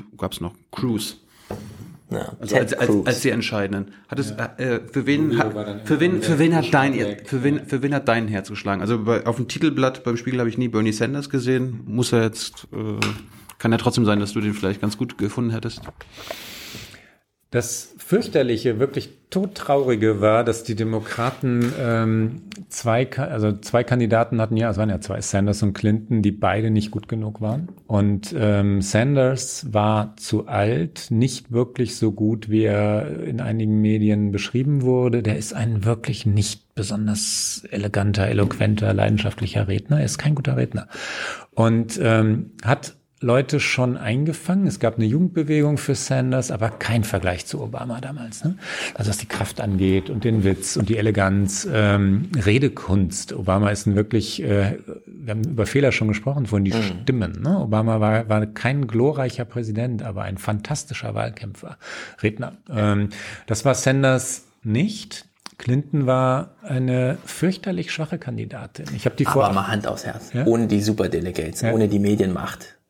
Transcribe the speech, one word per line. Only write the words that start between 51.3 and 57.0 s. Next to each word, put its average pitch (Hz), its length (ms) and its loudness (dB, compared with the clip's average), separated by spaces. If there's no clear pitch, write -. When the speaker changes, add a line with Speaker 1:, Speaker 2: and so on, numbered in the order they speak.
Speaker 3:
ähm, 101 600 4
Redekunst. 101 880 2
Obama 98 380 2
ist 101 160 -2
ein 101 100 4
wirklich, 104 440 0
äh, 101 360 2
wir - 260 -12
haben 110 120 -2
über 113 220 0
Fehler 139 260 4
schon 110 160 0
gesprochen 135 380 0
vorhin, 101 180 2
die 98 80 2
Speaker 2:
Mhm. 98 320 -2